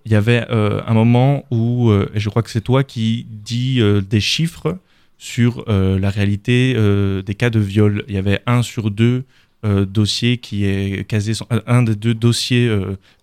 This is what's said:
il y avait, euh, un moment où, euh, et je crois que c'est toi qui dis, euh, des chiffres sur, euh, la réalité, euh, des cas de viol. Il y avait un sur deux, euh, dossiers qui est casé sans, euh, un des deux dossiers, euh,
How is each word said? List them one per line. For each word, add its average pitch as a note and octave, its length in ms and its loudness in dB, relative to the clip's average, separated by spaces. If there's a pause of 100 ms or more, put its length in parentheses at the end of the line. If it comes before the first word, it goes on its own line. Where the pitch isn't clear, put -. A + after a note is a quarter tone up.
il G#2+ 60 0
y A2 40 4
avait, A2+ 340 2
euh, G#2 380 0
un A#2 60 2
moment A#2+ 580 4
où, A#2+ 380 2
euh, G2+ 240 4
et G#2 60 -2
je G#2 100 -2
crois - 120 0
que - 80 -4
c'est A2+ 120 -4
toi C3 220 2
qui A#2 460 -4
dis, A#2+ 500 -4
euh, G2+ 220 4
des G2+ 180 0
chiffres E3 580 -2 (400)
sur, A#2+ 520 -2
euh, F#2+ 300 2
la G2 100 -2
réalité, G#2+ 680 0
euh, G2+ 460 0
des G2 140 -8
cas B2 140 -2
de A2 100 0
viol. G#2 480 2
Il G2+ 80 -6
y - 20 0
avait G2 280 0
un A#2+ 160 2
sur G#2+ 300 -4
deux, A#2+ 320 0 (400)
euh, G2+ 220 2
dossiers G#2+ 540 0
qui G2+ 260 -4
est G2 420 -4
casé G#2+ 280 -2
sans, - 180 -10
euh, A2+ 140 -2
un B2 160 2
des A2 120 0
deux A2+ 200 -2
dossiers, A#2+ 520 0
euh, G2 300 -4 (260)